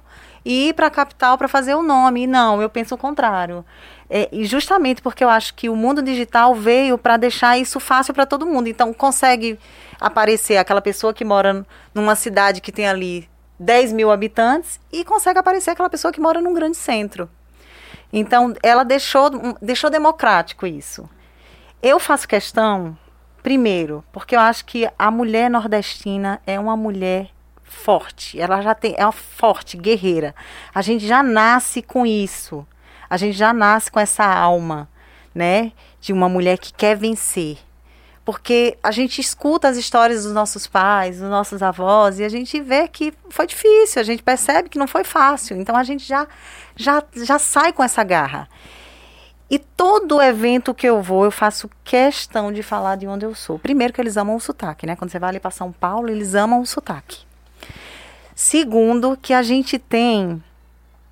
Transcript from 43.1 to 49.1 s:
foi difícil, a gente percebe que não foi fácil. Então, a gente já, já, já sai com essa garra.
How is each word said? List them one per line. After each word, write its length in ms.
foi 160
difícil, 540
a 40
gente 180
percebe 460
que 100
não 80
foi 180
fácil. 520
Então, 180
a 80
gente 240
já, 200
já, 260
já 220
sai 340
com 100
essa 220
garra. 420